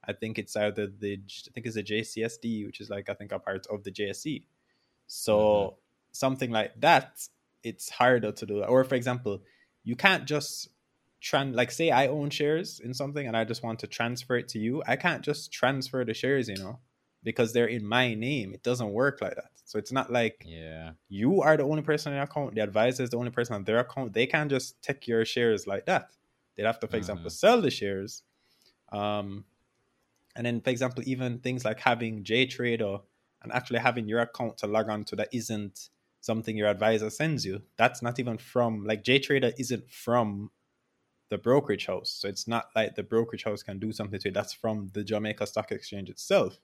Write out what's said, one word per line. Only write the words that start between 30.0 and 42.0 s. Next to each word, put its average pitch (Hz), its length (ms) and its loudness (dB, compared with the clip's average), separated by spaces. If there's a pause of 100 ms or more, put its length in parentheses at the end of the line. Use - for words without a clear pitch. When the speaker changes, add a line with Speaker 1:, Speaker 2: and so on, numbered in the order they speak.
Speaker 1:
and 120 120 -6
then, 120 140 -2
for 131 100 0
example, 123 360 -2
even 127 320 -2
things 127 260 -4
like 110 160 0
having 113 440 0
JTrader 117 800 0 (400)
and 113 100 -12
actually 117 280 -2
having 120 280 2
your 117 120 2
account 117 380 -4
to 104 80 -4
log 107 220 2
on 107 160 -4
to - 120 -8
that 107 140 -2
isn't 107 600 -6 (300)
something 113 360 -2
your 104 120 4
advisor 107 420 4
sends 151 360 0
you. 92 160 -6 (140)
That's - 260 4
not 120 160 -2
even 120 200 -2
from, 113 460 0
like, 107 200 -2
JTrader 131 540 4
isn't 120 320 -4
from 107 600 0 (800)
the 104 100 -2
brokerage 123 480 4
house. 95 240 -4